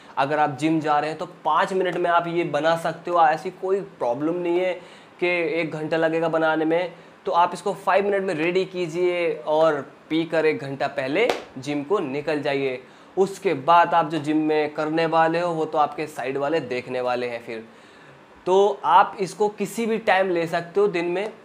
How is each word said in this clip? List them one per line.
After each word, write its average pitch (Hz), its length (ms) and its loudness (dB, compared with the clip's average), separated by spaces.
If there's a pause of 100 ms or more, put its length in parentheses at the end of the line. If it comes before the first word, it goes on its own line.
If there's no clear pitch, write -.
(180)
अगर 139 220 0
आप 147 180 0
जिम 160 220 2
जा 147 200 2
रहे 151 100 -2
हैं 156 100 -8
तो 185 60 -6
पाँच 170 480 0
minute 180 240 -2
में 175 120 -2
आप 170 180 2
ये 170 160 0
बना 156 340 2
सकते 165 340 -6
हो, 175 100 4
ऐसी 160 300 2
कोई 190 300 -2
problem 143 540 -2
नहीं 175 240 0
है 185 140 0 (460)
कि 170 400 0
एक 160 120 -4
घंटा 156 260 -4
लगेगा 165 320 2
बनाने 160 360 2
में। 170 280 0 (320)
तो 196 60 -4
आप 170 220 4
इसको 190 200 -4
five 196 320 2
minute 196 180 0
में 190 100 -2
ready 175 320 0
कीजिए 175 680 -2 (140)
और 156 340 2 (280)
पी 160 160 0
कर 160 200 0
एक 156 140 2
घंटा 139 280 -4
पहले 143 420 0 (280)
जिम 143 260 -4
को 190 160 0
निकल 147 420 -4
जाइए। 139 420 -2 (340)
उसके 190 360 0
बाद 165 400 4
आप 160 160 2
जो 165 80 -4
जिम 156 200 0
में 151 360 0
करने 160 320 0
वाले 165 340 2
हो 175 120 -2
वो 160 140 -2
तो 156 120 -4
आपके 147 300 0
साइड 135 300 -6
वाले 143 220 0
देखने 127 420 -6
वाले 123 260 -2
हैं 117 180 -8
फिर। 113 180 -10 (840)
तो 196 400 4
आप 175 340 6
इसको 202 300 -2
किसी 208 360 -6
भी 220 120 0
टाइम 190 320 2
ले 170 180 0
सकते 170 320 -4
हो 208 80 4
दिन 175 180 -2
में। 180 280 -4 (120)